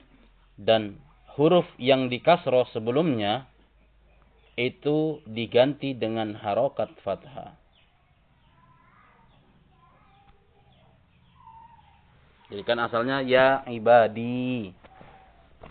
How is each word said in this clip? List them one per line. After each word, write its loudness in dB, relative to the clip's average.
dan 0
huruf 4
yang 2
dikasroh 2
sebelumnya -2
itu -4
diganti 0
dengan -4
harokat -4
fathah. -10
Jadi -10
kan -2
asalnya -2
ya 4
ibadi. 2